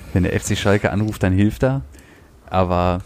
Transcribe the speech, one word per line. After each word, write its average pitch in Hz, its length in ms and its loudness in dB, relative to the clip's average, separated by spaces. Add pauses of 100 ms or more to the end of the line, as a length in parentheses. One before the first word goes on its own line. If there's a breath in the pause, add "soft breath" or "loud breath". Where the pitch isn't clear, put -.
(120)
Wenn 92 120 2
der - 100 0
F 101 80 -4
C 101 140 -4
Schalke 101 340 2
anruft, 107 320 -4
dann 92 100 2
hilft 101 300 2
er. 131 200 0 (680 soft breath)
Aber, 90 560 2